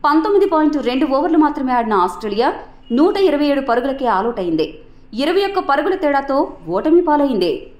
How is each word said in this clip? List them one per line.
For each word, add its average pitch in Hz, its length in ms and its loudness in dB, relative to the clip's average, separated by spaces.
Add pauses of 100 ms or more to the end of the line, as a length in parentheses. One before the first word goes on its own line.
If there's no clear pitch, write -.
పంతొమ్మిది 381 400 2
పాయింట్ 311 400 0
రెండు 254 200 0
ఓవర్లు 302 320 0
మాత్రమే 294 360 0
ఆడిన 226 200 0
ఆస్ట్రేలియా 202 600 0 (380)
నూట 339 260 2
ఇరవై 294 280 2
ఏడు 277 160 0
పరుగులకే 262 460 -2
ఆలౌట్ 214 320 -2
అయింది. 160 280 -2 (460)
ఇరవై 339 320 0
ఒక్క 403 140 -2
పరుగుల 302 360 0
తేడాతో 277 580 -2 (140)
ఓటమి 262 340 2
పాలైంది. 269 800 0